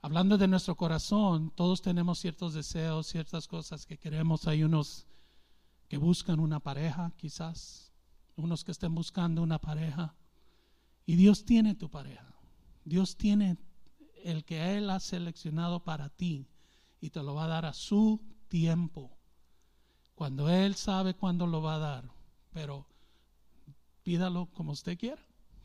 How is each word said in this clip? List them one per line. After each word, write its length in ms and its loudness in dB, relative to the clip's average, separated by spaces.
Hablando 360 4
de 80 6
nuestro 300 4
corazón, 720 2
todos 320 2
tenemos 380 0
ciertos 340 -6
deseos, 540 -4
ciertas 400 -6
cosas 380 -10
que 120 -14
queremos. 480 0
Hay 160 2
unos 440 0
que 80 -6
buscan 420 2
una 220 0
pareja, 560 -4
quizás, 760 -12
unos 260 -4
que 80 -12
estén 240 -4
buscando 480 -2
una 160 0
pareja. 560 -4
Y 100 4
Dios 280 8
tiene 300 6
tu 160 -10
pareja. 440 -16
Dios 320 0
tiene 420 4
el 220 -4
que 320 -4
Él 140 -2
ha 100 -2
seleccionado 840 -4
para 260 -8
ti 400 -4
y 100 -10
te 120 -8
lo 120 -6
va 100 -4
a 40 -2
dar 160 -2
a 80 -6
su 480 4
tiempo, 680 0
cuando 340 -2
Él 280 4
sabe 380 0
cuándo 320 0
lo 160 0
va 140 -2
a 20 -4
dar. 320 -6
Pero 340 -10
pídalo 500 -2
como 180 -8
usted 260 -8
quiera. 240 -8